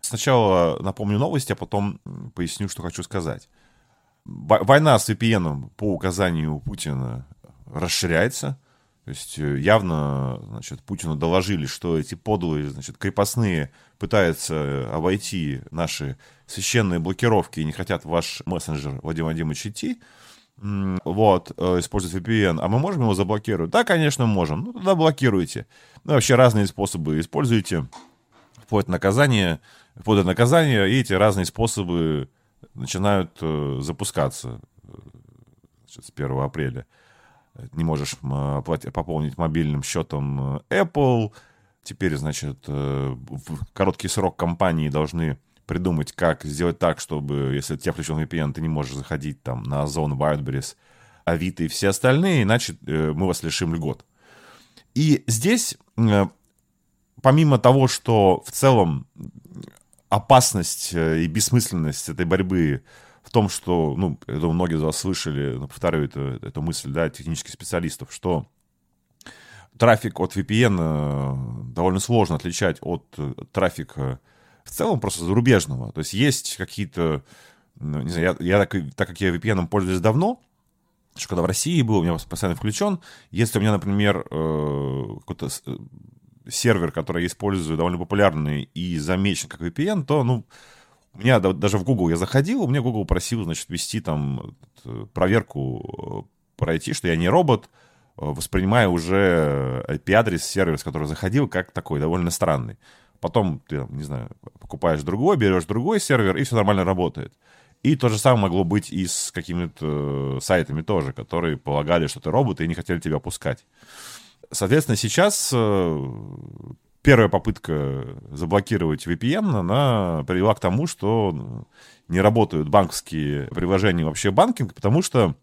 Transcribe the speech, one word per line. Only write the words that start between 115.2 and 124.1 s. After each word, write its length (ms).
э, 560
первая 260
попытка 760
заблокировать 760
V 100
P 160
N, 240
она 720
привела 280
к 60
тому, 260
что 800
не 120
работают 480
банковские 800
приложения, 580
вообще 260